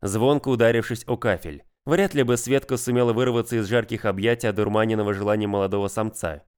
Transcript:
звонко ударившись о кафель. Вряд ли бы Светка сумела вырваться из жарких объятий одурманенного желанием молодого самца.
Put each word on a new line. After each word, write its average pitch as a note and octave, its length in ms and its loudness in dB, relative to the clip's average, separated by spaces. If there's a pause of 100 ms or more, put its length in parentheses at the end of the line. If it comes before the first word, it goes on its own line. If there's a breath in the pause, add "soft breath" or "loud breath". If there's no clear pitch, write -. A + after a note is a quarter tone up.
звонко A#2+ 480 0
ударившись A#2 580 2
о B2 80 -2
кафель. E2+ 480 -4 (220)
Вряд F3 300 2
ли C#3 80 4
бы A#2+ 120 2
Светка B2+ 420 0
сумела A#2+ 360 0
вырваться A#2+ 440 0
из G#2+ 100 -2
жарких A2+ 380 -2
объятий A2 420 0
одурманенного G#2+ 680 2
желанием G#2 380 0
молодого G2+ 360 0
самца. F#2+ 540 -6 (160)